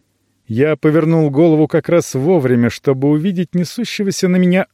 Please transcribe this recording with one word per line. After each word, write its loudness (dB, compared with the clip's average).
Я 0
повернул 2
голову 2
как -2
раз 0
вовремя, 2
чтобы -2
увидеть -2
несущегося -4
на 2
меня 2